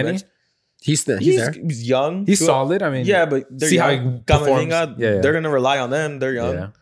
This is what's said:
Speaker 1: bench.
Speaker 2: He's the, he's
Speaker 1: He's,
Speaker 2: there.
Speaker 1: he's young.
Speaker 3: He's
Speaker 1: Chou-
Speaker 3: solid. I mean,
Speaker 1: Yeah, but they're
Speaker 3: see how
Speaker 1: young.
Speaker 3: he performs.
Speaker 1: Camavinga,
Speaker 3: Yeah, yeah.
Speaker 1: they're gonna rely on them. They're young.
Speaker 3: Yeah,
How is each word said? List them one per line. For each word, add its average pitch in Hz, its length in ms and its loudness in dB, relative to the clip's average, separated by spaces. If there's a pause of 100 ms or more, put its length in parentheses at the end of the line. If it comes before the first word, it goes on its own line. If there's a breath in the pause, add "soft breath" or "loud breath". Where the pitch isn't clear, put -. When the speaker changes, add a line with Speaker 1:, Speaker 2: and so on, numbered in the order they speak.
Speaker 1:
bench. 190 200 -4 (580)
Speaker 2:
He's 151 220 0
the, 117 160 0
he's 359 160 4
Speaker 1:
He's, - 60 -
Speaker 2:
there. 139 100 -2
Speaker 1:
he's 143 380 -6
young. 156 360 0
Speaker 3:
He's 196 140 4
Speaker 1:
Chou- 156 60 0
Speaker 3:
solid. 151 360 2
I 170 80 -2
mean, 131 160 -2
Speaker 1:
Yeah, 180 200 2
but 135 240 -2
they're 139 180 -4
Speaker 3:
see 160 80 4
how 165 140 2
Speaker 1:
young. 127 240 -2
Speaker 3:
he 123 80 -10
performs. 147 500 2
Speaker 1:
Camavinga, 165 260 -2
Speaker 3:
Yeah, 110 180 0
yeah. 98 40 2
Speaker 1:
they're 139 140 2
gonna 160 160 -2
rely 135 300 2
on 123 100 -4
them. 147 300 -4
They're 131 140 -2
young. 117 220 -4
Speaker 3:
Yeah, 92 120 -8 (140)